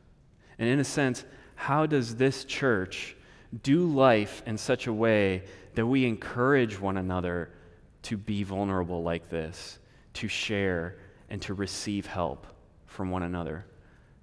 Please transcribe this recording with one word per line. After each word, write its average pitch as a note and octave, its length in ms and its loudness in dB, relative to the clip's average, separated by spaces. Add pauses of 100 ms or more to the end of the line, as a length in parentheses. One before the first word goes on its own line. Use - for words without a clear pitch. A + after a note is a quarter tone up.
(580)
And A2+ 100 0
in C3+ 100 4
a C#3 60 2
sense, C3 400 0 (300)
how D3+ 320 0
does B2 300 0
this C3 280 2
church - 720 -2 (460)
do E3 240 4
life C3 600 4
in A2 120 -4
such - 280 0
a A#2+ 60 0
way G#2 520 4 (300)
that A2+ 120 2
we C3 180 4
encourage A#2+ 760 0
one F#2+ 200 -2
another F2+ 520 -2 (520)
to - 140 -6
be G2+ 260 -4
vulnerable F#2+ 600 -2
like E2+ 280 -4
this, E2 480 -8 (360)
to A2+ 140 -6
share, F#2 680 -2 (320)
and G2+ 100 -8
to - 140 -6
receive G2 500 -4
help D#2 420 -4 (400)
from F#2 240 -6
one F2+ 120 -2
another? F2 420 -4 (580)